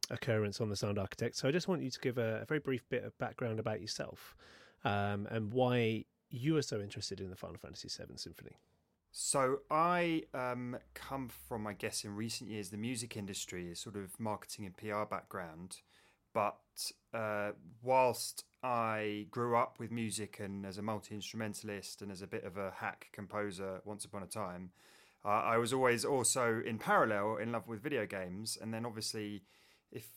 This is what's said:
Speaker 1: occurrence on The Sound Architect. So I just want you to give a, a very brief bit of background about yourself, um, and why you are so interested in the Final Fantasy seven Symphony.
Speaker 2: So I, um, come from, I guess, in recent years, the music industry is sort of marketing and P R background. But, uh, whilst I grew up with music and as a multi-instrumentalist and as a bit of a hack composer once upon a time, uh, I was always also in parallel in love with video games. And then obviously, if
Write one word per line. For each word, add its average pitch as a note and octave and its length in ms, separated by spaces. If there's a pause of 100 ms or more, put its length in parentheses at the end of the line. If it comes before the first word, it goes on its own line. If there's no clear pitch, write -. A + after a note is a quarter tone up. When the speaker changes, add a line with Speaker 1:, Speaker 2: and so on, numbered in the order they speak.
Speaker 1:
occurrence G#2+ 520
on A2 80
The G2 80
Sound G#2 200
Architect. G#2 380
So C3+ 140
I - 20
just E3+ 160
want E3+ 140
you C3 100
to - 80
give B2+ 180
a, A2 240
a A2+ 40
very D3+ 160
brief C3 260
bit A#2+ 160
of A2+ 140
background A#2 420
about A2 220
yourself, - 520 (520)
um, G2+ 440
and A2 220
why A#2+ 540 (240)
you C#3+ 260
are D3 60
so A2 180
interested G2+ 400
in F#2+ 100
the F2+ 60
Final F2 220
Fantasy - 320
seven - 280
Symphony. - 380 (560)
Speaker 2:
So C3+ 480 (100)
I, E3+ 540 (100)
um, B2 440 (160)
come C3+ 360 (200)
from, G#2+ 180
I G#2 60
guess, G#2 320
in G2+ 100
recent A2 340
years, G#2 200
the G#2 80
music A#2 400
industry F#2+ 520
is E2+ 80
sort G2+ 200
of F#2+ 240
marketing G#2+ 440
and F2+ 120
P G#2+ 120
R G#2 160
background. F2+ 760 (520)
But, - 580 (220)
uh, G#2+ 380 (320)
whilst B2+ 600 (200)
I A2 680
grew A#2+ 260
up A#2+ 220
with A2 140
music G#2+ 480
and G2 260
as G2 140
a - 20
multi-instrumentalist G#2 1200
and G2+ 100
as F#2 120
a F#2+ 40
bit G#2+ 160
of F#2 140
a F#2+ 180
hack - 360
composer F#2+ 760
once G#2 180
upon G2+ 200
a - 20
time, F2+ 460 (520)
uh, G2+ 40
I G#2+ 300
was A#2 160
always B2 300
also A#2+ 600
in A2+ 140
parallel A2 580
in A2+ 140
love A2+ 160
with A2 160
video B2+ 240
games. F#2+ 520
And A2+ 140
then A2+ 100
obviously, G#2+ 600 (480)
if A#2 260